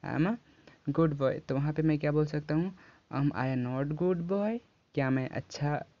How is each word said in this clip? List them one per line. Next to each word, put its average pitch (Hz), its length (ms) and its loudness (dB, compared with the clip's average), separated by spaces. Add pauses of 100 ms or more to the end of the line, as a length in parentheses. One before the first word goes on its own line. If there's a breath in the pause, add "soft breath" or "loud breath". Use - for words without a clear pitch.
"I 120 120 -4
am 160 100 2
a 233 100 -2 (520 loud breath)
good 151 320 2
boy", 131 120 4 (140)
तो 135 80 0
वहाँ 147 180 0
पे 160 80 0
मैं 156 180 4
क्या 151 120 0
बोल 151 140 4
सकता 151 300 -4
हूँ, 185 200 0 (380 loud breath)
"Am 139 180 2
I 127 160 0
a 131 160 0
not 135 400 -2
good 175 280 0
boy?", 208 280 0 (360)
क्या 135 140 2
मैं 131 200 -2
अच्छा - 560 -4 (160)